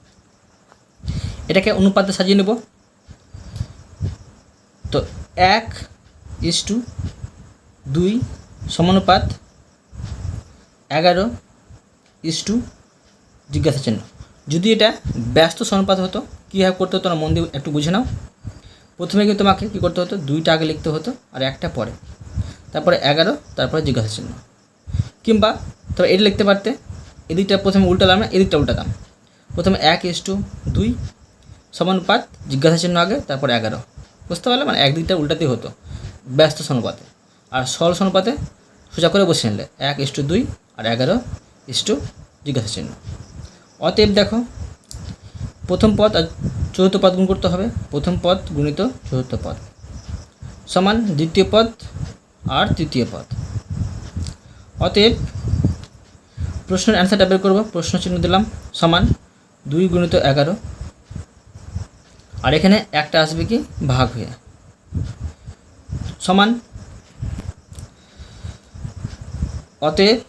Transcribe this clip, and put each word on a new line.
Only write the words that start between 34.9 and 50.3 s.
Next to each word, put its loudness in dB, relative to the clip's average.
উল্টাতেই 0
হতো -6
ব্যস্ত 4
সমানুপাতে, -2
আর -2
সরল 2
সমানুপাতে 2
সোজা 2
করে 4
বসে 0
নিলে -6
এক -4
is -4
to -4
দুই 2
আর -10
এগারো 2
is -2
to 2
জিজ্ঞাসা -2
চিহ্ন। -8
অতএব 2
দেখো 2
প্রথম 4
পদ 6
আর 2
চতুর্থ 4
পদ 6
গুণ 4
করতে 0
হবে, -2
প্রথম 0
পদ 2
গুণিত 0
চতুর্থ -4
পদ -8